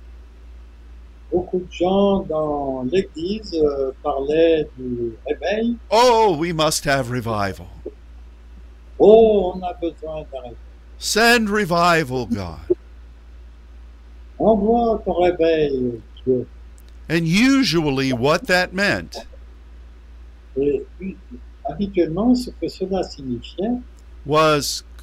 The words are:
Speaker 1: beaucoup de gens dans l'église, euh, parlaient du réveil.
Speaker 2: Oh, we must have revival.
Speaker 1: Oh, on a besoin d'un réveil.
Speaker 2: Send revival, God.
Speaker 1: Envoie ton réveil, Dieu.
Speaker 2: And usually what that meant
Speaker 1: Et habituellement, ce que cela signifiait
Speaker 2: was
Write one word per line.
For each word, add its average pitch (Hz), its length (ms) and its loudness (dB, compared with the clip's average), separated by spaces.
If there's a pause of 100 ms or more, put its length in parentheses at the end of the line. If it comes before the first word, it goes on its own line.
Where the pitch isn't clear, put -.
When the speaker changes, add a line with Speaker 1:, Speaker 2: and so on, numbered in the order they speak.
(1300)
Speaker 1:
beaucoup 180 280 -2
de - 120 -10
gens 190 560 0
dans 147 640 -4
l'église, 190 640 -4
euh, 139 360 0 (120)
parlaient 151 640 2 (100)
du 120 360 -6 (120)
réveil. 208 520 -4 (120)
Speaker 2:
Oh, 226 480 6
we 170 140 -2
must 156 340 0
have 135 240 0
revival. 104 580 -4 (1300)
Speaker 1:
Oh, 202 560 6
on 185 80 -10
a 180 100 -6
besoin 156 580 -8
d'un 131 100 -12
réveil. 120 160 -16 (420)
Speaker 2:
Send 226 500 2
revival, 170 800 2
God. 92 320 -4 (1800)
Speaker 1:
Envoie 220 680 2
ton 185 80 -2
réveil, 156 880 0 (240)
Dieu. 127 200 0 (640)
Speaker 2:
And 165 160 0
usually 165 880 2
what 143 340 0
that 180 260 0
meant 160 520 -4 (1300)
Speaker 1:
Et 139 280 -2 (800)
habituellement, 196 680 0
ce - 160 -6
que - 160 -8
cela 185 360 -6
signifiait 151 800 -8 (440)
Speaker 2:
was 151 580 0 (200)